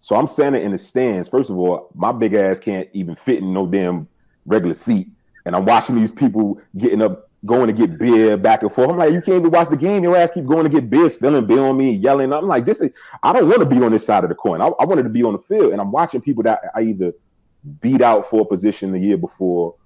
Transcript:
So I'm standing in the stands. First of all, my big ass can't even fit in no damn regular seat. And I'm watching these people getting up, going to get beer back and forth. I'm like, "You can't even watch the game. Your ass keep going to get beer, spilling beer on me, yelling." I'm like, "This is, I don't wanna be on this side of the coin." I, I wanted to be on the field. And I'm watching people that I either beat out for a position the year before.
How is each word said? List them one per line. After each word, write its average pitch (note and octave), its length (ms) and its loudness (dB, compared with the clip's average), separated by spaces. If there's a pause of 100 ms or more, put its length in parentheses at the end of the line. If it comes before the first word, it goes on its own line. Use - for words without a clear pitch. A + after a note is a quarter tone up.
So - 160 -2
I'm D3 100 0
standing C#3 360 -2
in G2+ 100 -4
the F#2 40 -6
stands. A2 520 -4
First C3 200 -2
of F#2+ 80 -8
all, F2+ 380 -2
my G2+ 160 -2
big A2+ 220 -2
ass F#2+ 260 0
can't F#2+ 320 -8
even F2 240 -8
fit - 240 -2
in F#2 140 -6
no F#2+ 120 -2
damn F2+ 420 -4 (380)
regular F2 300 -2
seat. G#2 320 -4 (380)
And F2 100 -4
I'm F#2+ 100 -2
watching A2+ 300 2
these A2 160 0
people G#2+ 500 -2 (160)
getting G#2+ 240 0
up, - 280 -2 (160)
going A#2 220 2
to G#2+ 60 0
get G#2 240 -2
beer A2 380 2
back G#2+ 280 2
and G#2 100 -4
forth. B2+ 160 2
I'm F3 80 -4
like, D#3+ 160 2
"You F3 80 -2
can't F#3 160 0
even E3 140 4
watch E3+ 180 4
the D3+ 80 0
game. F#3 260 0
Your F3 140 2
ass E3+ 160 2
keep D#3 120 -8
going D#3+ 180 2
to D#3 60 0
get C#3 200 0
beer, D3+ 200 4
spilling C3+ 380 0
beer B2+ 140 4
on C3+ 160 0
me, C3+ 160 2
yelling." C3+ 400 0
I'm D#3+ 160 -2
like, B2 160 0
"This G#3+ 160 -2
is, D3 100 -2 (300)
I D3 100 2
don't G#3 160 4
wanna A3 180 4
be B2+ 160 2
on A2+ 120 2
this G#2+ 120 0
side G2 200 2
of E2 40 -4
the E2+ 60 -6
coin." E2+ 240 -4
I, A2+ 80 2
I E3+ 160 -2
wanted F3 200 2
to A#2 60 -6
be A#2+ 140 0
on A2+ 80 0
the G2+ 80 -4
field. G3 320 0
And G2 80 -4
I'm G2+ 140 -6
watching D3+ 260 -2
people A#2 240 -4
that A2 160 0 (160)
I A2+ 60 -4
either F#2+ 320 -4 (680)
beat B2 220 0
out A#2 280 2
for A2 120 2
a G2+ 40 0
position G2 460 -4
the F#2 80 -4
year G2+ 160 0
before. F2 600 -4 (100)